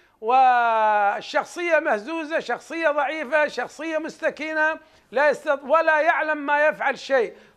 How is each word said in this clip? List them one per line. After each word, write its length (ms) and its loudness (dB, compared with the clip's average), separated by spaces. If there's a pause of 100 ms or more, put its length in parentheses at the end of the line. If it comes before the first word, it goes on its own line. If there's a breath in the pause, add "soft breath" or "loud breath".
(200 soft breath)
والشخصية 1600 2
مهزوزة، 600 -2
شخصية 500 -4
ضعيفة، 600 0
شخصية 500 -8
مستكينة، 800 -4 (320 soft breath)
لا 240 2
يستط-، 300 -4
ولا 360 4
يعلم 460 0
ما 200 2
يفعل 320 -2
شيء. 360 0 (220 loud breath)